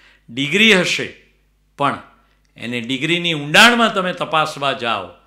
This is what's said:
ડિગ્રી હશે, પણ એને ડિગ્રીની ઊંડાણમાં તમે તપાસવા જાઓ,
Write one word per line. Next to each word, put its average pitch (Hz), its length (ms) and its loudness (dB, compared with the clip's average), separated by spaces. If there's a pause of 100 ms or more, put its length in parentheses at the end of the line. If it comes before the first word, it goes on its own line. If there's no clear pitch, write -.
(300)
ડિગ્રી 151 440 2
હશે, 160 420 0 (600)
પણ 135 240 -2 (560)
એને 120 240 -8
ડિગ્રીની 156 520 -4
ઊંડાણમાં 208 600 2
તમે 180 200 -2
તપાસવા 147 600 -2
જાઓ, 113 360 -4 (180)